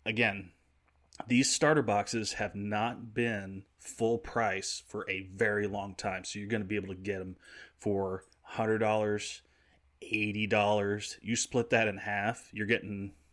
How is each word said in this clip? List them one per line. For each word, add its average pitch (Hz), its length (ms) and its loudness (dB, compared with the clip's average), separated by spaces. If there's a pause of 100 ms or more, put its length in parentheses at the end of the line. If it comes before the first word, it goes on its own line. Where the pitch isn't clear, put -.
again, 104 460 0 (760)
these 127 240 4
starter 151 300 6
boxes 107 520 0
have 87 220 -4
not 107 580 -2
been 101 500 -4 (160)
full 113 400 0
price 98 680 -2
for 104 220 -8
a 95 240 -4
very 104 340 2
long 98 280 -4
time, 95 280 -4
so - 160 -8
you're 101 80 -8
gonna 104 180 0
be 104 100 -2
able 95 180 -2
to 92 80 -10
get 95 200 -2
'em 92 140 -8 (420)
for 98 480 0 (160)
hundred 110 380 0
dollars, 107 640 2 (600)
eighty 107 440 -2
dollars. 104 760 2
You 107 140 -2
split - 360 0
that 113 160 6
in 98 100 -2
half, 104 560 -4
you're 107 120 -2
getting 101 500 -2 (160)